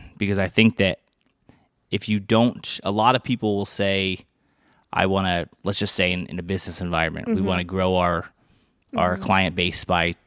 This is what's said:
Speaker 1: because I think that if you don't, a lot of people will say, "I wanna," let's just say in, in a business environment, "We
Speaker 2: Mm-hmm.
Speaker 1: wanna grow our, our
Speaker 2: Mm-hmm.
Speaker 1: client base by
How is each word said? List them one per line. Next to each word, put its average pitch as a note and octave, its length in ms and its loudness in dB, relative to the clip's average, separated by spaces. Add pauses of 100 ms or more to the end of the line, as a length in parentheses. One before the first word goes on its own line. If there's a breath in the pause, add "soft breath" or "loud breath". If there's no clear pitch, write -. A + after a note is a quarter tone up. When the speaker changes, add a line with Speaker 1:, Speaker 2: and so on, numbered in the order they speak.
(160)
Speaker 1:
because G2 220 -2
I - 80 0
think A2 300 4
that F#2+ 240 0 (880 soft breath)
if G#2 180 -4
you G#2 120 0
don't, A2+ 640 0
a G2 80 -2
lot A2+ 240 4
of - 80 -4
people A2 320 -2
will G2+ 100 -2
say, F#2+ 540 0 (720)
"I - 140 2
wanna," F#2+ 420 0 (160)
let's G2 160 -2
just G2+ 160 -2
say F2+ 160 2
in, F2+ 140 -4
in F2 120 -10
a F2+ 40 -8
business F2+ 380 -4
environment, E2 460 -2
"We A3+ 80 -2
Speaker 2:
Mm-hmm. F#2+ 120 -2
Speaker 1:
wanna F2+ 180 -2
grow F#2 320 0
our, F2 340 0 (640)
our F2+ 180 2
Speaker 2:
Mm-hmm. F#2+ 100 -8
Speaker 1:
client F#2+ 320 2
base F2+ 280 0
by E2+ 300 0 (120)